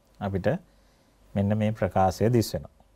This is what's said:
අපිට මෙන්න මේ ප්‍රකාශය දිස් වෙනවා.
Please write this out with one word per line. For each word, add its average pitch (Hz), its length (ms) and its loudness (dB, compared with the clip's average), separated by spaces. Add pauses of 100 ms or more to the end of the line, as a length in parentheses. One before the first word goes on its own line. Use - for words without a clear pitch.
(200)
අපිට 98 280 -2 (840)
මෙන්න 101 240 0
මේ 107 140 0
ප්‍රකාශය 98 580 0
දිස් 117 200 2
වෙනවා. 69 240 -10 (220)